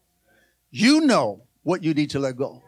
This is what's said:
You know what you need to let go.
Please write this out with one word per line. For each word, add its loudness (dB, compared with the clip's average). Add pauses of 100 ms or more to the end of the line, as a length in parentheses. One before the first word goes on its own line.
(720)
You 2
know 0 (180)
what -2
you -2
need -2
to -6
let -4
go. -8